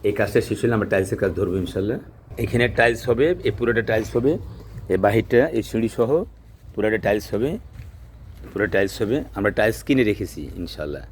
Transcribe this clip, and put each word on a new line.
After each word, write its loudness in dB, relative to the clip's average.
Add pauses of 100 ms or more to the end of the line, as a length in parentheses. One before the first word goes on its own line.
এই 2
কাজটা 2
শেষ -4
হলে 2
আমরা 0
টাইলসের 0
কাজ 2
ধরবো 0
ইনশাল্লাহ। -2 (400)
এখানে 2
টাইলস 2
হবে, 4 (100)
এই 2
পুরোটা 0
টাইলস 0
হবে, 2 (500)
এই 2
বাহিরটা, 4
এই -2
সিঁড়ি -2
সহ 0 (500)
পুরোটা 0
টাইলস 0
হবে, -2 (920)
পুরো 0
টাইলস 0
হবে। 0 (100)
আমরা 2
টাইলস 0
কিনে 4
রেখেছি -2
ইনশাল্লাহ। -8